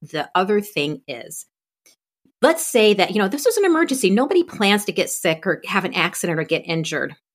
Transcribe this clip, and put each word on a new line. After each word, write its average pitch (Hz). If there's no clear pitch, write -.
the 156
other 196
thing 151
is, -
let's 320
say 214
that, 190
you 214
know, 190
this 285
is 466
an 403
emergency. 320
Nobody 294
plans 208
to 185
get -
sick 160
or 165
have 185
an -
accident 170
or 160
get 160
injured. 160